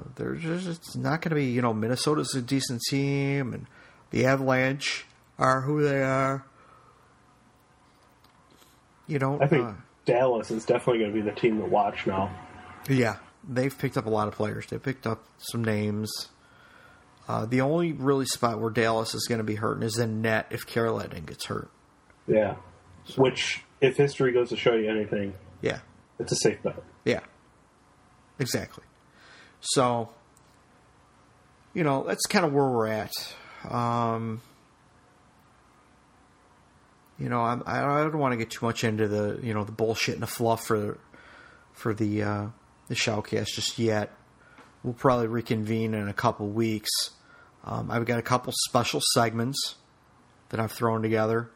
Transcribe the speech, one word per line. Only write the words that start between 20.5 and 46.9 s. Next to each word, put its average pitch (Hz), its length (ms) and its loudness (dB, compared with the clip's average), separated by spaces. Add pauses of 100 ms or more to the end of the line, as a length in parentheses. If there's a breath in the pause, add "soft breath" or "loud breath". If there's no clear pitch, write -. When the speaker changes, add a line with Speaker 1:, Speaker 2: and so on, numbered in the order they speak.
Speaker 1:
if - 160 -8
Karaladin 104 600 -2
gets - 200 -12
hurt. - 240 -6 (560)
Speaker 2:
Yeah. 107 300 2 (480)
Speaker 1:
So - 180 2
Speaker 2:
Which, - 400 0 (180)
if 131 160 4
history 139 360 4
goes 123 160 4
to 113 80 -4
show 117 180 4
you 110 160 2
anything, 104 440 -2 (280)
Speaker 1:
Yeah. - 160 -2 (400)
Speaker 2:
it's 113 140 -2
a - 40 0
safe - 280 2
bet. - 180 -4 (220)
Speaker 1:
Yeah. 117 160 0 (1200)
Exactly. - 420 -4 (800 loud breath)
So, 120 460 0 (1700)
you 180 100 2
know, 139 200 2
that's - 220 -2
kinda 180 220 4
where 139 180 4
we're 120 200 2
at. 107 260 -4 (560 loud breath)
Um, 117 720 -2 (2750 soft breath)
you 135 100 -6
know, 120 140 0
I'm, 120 240 0
I 120 160 -2
don't 151 360 0
wanna 127 200 2
get 113 120 -4
too - 140 -8
much 117 200 0
into 107 220 2
the, 104 360 0
you 113 100 -4
know, 104 120 -2
the 107 80 -10
bullshit 113 420 0
and - 80 -6
the 117 40 -6
fluff 113 380 0
for, 107 340 -2 (760 loud breath)
for - 200 -4
the, 104 300 0
uh, 104 240 -2 (420)
the 113 60 -6
Shoutcast 107 540 -2
just - 300 -6
yet. 110 320 2 (720 loud breath)
We'll 120 120 -4
probably 123 320 4
reconvene 113 680 -2
in 104 160 -2
a 101 60 -6
couple 107 340 0
weeks. 110 420 0 (760 soft breath)